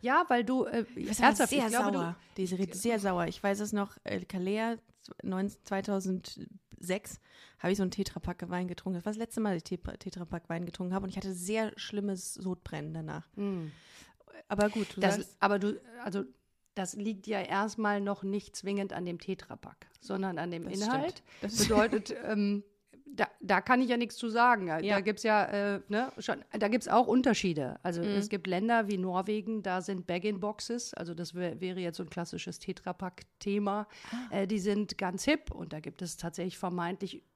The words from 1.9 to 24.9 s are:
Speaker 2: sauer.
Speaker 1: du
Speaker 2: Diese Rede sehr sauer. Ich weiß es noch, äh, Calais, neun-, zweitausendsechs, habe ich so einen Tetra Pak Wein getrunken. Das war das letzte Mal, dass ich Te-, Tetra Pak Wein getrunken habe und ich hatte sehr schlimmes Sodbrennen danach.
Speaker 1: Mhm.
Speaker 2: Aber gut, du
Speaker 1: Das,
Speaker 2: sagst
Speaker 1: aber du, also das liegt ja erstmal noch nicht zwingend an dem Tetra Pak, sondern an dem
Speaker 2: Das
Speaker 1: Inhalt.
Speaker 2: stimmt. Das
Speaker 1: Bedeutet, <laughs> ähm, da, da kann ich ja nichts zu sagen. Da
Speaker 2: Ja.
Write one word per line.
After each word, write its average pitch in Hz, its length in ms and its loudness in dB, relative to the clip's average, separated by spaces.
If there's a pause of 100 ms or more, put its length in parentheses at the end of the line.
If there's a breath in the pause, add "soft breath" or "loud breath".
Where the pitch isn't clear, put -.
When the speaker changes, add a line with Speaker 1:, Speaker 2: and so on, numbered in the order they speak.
Speaker 2:
sauer. 170 180 -2 (180 soft breath)
Speaker 1:
du - 80 -
Speaker 2:
Diese 180 160 -2
Rede 185 180 0
sehr 226 240 2
sauer. 180 260 2
Ich 175 160 -6
weiß 202 180 2
es 208 120 -2
noch, 202 320 -2
äh, 196 160 -2
Calais, 202 560 -2 (480)
neun-, 190 260 -2 (140)
zweitausendsechs, 190 1600 -4 (380 loud breath)
habe 180 140 2
ich 196 60 2
so 196 40 2
einen 185 80 2
Tetra - 300 -4
Pak 175 280 -6
Wein 180 200 -2
getrunken. 180 300 -4
Das 175 60 -8
war 214 80 -2
das 214 60 -6
letzte 226 220 -4
Mal, 208 140 2
dass 170 160 -4
ich 175 100 -2
Te-, - 180 -8
Tetra 180 260 -10
Pak 170 240 -8
Wein 165 180 -2
getrunken 180 280 -4
habe 196 100 0
und 190 60 -6
ich 190 60 -8
hatte 190 160 -4
sehr 208 440 -2
schlimmes 202 580 -4
Sodbrennen 160 600 -6
danach. 156 320 -8 (100)
Speaker 1:
Mhm. 185 360 -4 (760 loud breath)
Speaker 2:
Aber 208 220 2
gut, 208 260 -4
du 190 40 -4
Speaker 1:
Das, 196 160 6
Speaker 2:
sagst - 240 -6
Speaker 1:
aber 202 180 4
du, 208 220 0 (240)
also 196 200 -4 (500)
das 185 200 -4
liegt 208 320 -4
ja 208 140 -2
erstmal 208 600 0
noch 202 220 -2
nicht 196 320 -4
zwingend 196 380 -2
an 180 140 -4
dem 175 120 -4
Tetra - 380 -6
Pak, - 300 -18 (140)
sondern 190 380 -2
an 175 120 -2
dem 170 180 -6
Speaker 2:
Das 190 60 -6
Speaker 1:
Inhalt. 262 380 0
Speaker 2:
stimmt. - 100 -16 (180 loud breath)
Das 208 160 -4
Speaker 1:
Bedeutet, 214 640 4
<laughs> - 40 -10
ähm, 202 380 2 (440)
da, 277 220 -2 (120)
da 196 220 4
kann 254 180 6
ich 254 80 2
ja 240 80 4
nichts 240 200 -2
zu 240 120 -4
sagen. 226 380 6
Da 160 140 0
Speaker 2:
Ja. 196 200 4